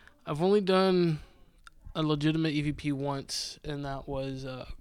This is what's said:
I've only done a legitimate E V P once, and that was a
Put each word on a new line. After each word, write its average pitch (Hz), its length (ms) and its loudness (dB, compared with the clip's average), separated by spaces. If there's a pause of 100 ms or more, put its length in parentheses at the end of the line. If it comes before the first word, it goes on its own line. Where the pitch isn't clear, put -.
(260)
I've 156 160 -2
only 202 180 6
done 185 600 4 (760)
a 160 80 -2
legitimate 151 500 2
E 147 100 0
V 147 100 0
P 143 200 -4
once, 139 720 -6
and 143 200 -6
that 139 240 -8
was 135 360 -6
a 127 220 -10 (140)